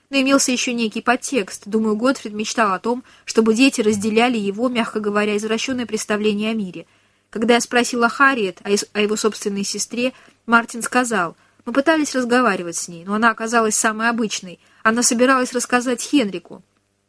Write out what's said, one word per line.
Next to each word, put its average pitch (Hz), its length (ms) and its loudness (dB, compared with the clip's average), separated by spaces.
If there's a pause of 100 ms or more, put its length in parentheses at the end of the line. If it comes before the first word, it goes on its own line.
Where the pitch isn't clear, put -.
(100)
Но 277 100 2
имелся 269 320 4
ещё 247 200 -2
некий 233 280 -2
подтекст. - 640 -2
Думаю, 214 300 0
Готфрид 240 360 0
мечтал 208 400 0
о 180 60 -2
том, 247 260 -4 (200)
чтобы 226 300 2
дети 262 260 4
разделяли 220 580 2
его, 202 300 -2
мягко 233 320 -2
говоря, 208 360 0
извращённое 226 500 -4
представление 214 640 -2
о 226 40 -4
мире. 180 320 -8 (440)
Когда 233 240 2
я 233 60 4
спросила 240 480 0
Харриет 240 560 2
о 202 60 -2
ес-, 202 240 0
о 208 80 0
его 208 140 0
собственной 202 480 -2
сестре, 240 500 -4 (320)
Мартин 233 360 0
сказал: 220 540 -2 (300)
"Мы 240 80 -8
пытались 302 400 2
разговаривать 233 640 0
с - 120 -8
ней, 170 160 -16
но 196 100 -4
она 226 160 4
оказалась 226 460 0
самой 220 320 0
обычной. 220 500 -4 (240)
Она 226 200 2
собиралась 254 500 2
рассказать 247 480 -2
Хенрику". 196 640 -2 (460)